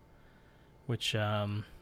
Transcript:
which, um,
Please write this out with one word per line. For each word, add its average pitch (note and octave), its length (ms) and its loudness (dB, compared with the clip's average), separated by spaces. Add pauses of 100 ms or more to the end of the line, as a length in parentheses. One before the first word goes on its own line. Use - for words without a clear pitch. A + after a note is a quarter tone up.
(880)
which, - 280 -2
um, G#2 500 2 (180)